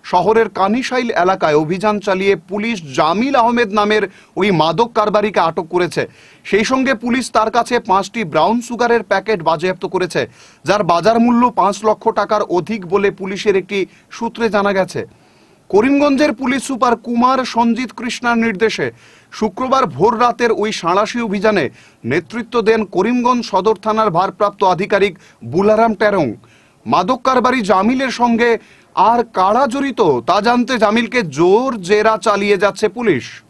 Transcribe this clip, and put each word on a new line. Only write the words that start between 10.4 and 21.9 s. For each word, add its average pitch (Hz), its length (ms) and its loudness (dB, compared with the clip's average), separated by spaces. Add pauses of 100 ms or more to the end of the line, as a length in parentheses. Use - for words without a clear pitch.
যার 190 200 0
বাজার 170 360 2
মূল্য 240 300 4
পাঁচ 202 340 0
লক্ষ 214 260 0
টাকার 208 320 0
অধিক 180 440 -4
বলে 196 240 0
পুলিশের 196 460 -4
একটি 190 300 -4 (240)
সূত্রে 226 400 -4
জানা 202 220 0
গেছে। 175 340 -4 (640)
করিমগঞ্জের 277 640 2
পুলিশ 262 300 -4
সুপার 247 340 0
কুমার 247 480 0
সঞ্জিত 233 520 -2
কৃষ্ণার 240 420 -4
নির্দেশে 208 540 -2 (400)
শুক্রবার 254 540 -2
ভোর 196 340 0
রাতের 240 320 0
ওই 202 200 -2
সাঁড়াশি 202 480 -2
অভিযানে 202 500 0 (340)